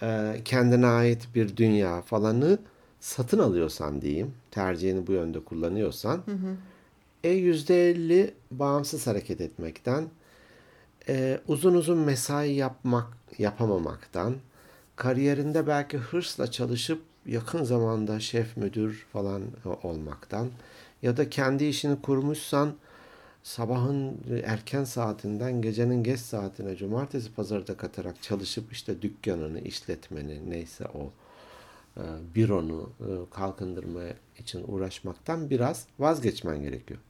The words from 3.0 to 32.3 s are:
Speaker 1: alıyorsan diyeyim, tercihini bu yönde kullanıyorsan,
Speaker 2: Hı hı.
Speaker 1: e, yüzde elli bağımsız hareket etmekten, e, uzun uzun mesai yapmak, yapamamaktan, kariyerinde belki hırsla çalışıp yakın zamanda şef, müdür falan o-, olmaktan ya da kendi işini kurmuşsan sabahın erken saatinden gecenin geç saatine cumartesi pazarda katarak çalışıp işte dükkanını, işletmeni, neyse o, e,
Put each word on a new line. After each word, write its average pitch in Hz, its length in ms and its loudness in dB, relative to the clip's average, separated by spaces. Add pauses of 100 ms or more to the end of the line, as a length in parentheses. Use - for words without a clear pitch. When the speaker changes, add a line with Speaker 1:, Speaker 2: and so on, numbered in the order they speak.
Speaker 1:
alıyorsan 80 600 2
diyeyim, 80 320 -2 (180)
tercihini 92 560 0
bu 98 40 0
yönde 82 320 0
kullanıyorsan, 90 720 -2 (100)
Speaker 2:
Hı 208 60 -6
hı. 190 240 -4 (680)
Speaker 1:
e, 165 60 2
yüzde 175 600 4
elli 170 440 4 (180)
bağımsız 139 560 -2
hareket 98 340 -2
etmekten, 120 680 -4 (1000)
e, 131 380 0
uzun 170 260 6
uzun 170 240 4
mesai 143 560 2
yapmak, 123 540 0 (300)
yapamamaktan, 101 1000 0 (600)
kariyerinde 143 720 2
belki 143 300 0
hırsla 131 540 -4
çalışıp 123 500 -2 (240)
yakın 117 380 -2
zamanda 113 560 2
şef, 113 380 -2
müdür 107 560 -2
falan 98 280 -4 (240)
o-, 92 240 -6
olmaktan 80 580 -6 (540)
ya 123 160 0
da 147 120 2
kendi 139 360 0
işini 143 360 0
kurmuşsan 143 720 0 (680)
sabahın 127 760 -2 (280)
erken 110 380 -4
saatinden 117 760 -4
gecenin 117 420 2
geç 123 160 0
saatine 98 560 -6
cumartesi 113 580 -4
pazarda 101 440 -4
katarak 90 440 -8
çalışıp 98 520 -6
işte - 280 -8
dükkanını, 85 580 -4
işletmeni, 76 880 -10
neyse - 360 -10
o, 69 260 -10 (840)
e, - 60 -10 (320)